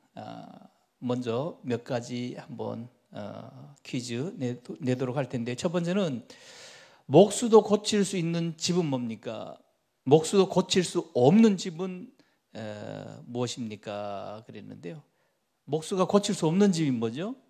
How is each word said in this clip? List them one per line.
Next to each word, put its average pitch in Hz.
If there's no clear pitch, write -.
아, -
먼저 123
몇 151
가지 123
한번, 113
어, 110
퀴즈 123
내-, 123
내도록 127
할 139
텐데 123
첫 175
번째는 170
"목수도 208
고칠 208
수 190
있는 165
집은 175
뭡니까? 113
목수도 160
고칠 180
수 -
없는 190
집은, 180
에, 104
무엇입니까?" 107
그랬는데요. 110
목수가 160
고칠 202
수 165
없는 196
집이 160
뭐죠? 127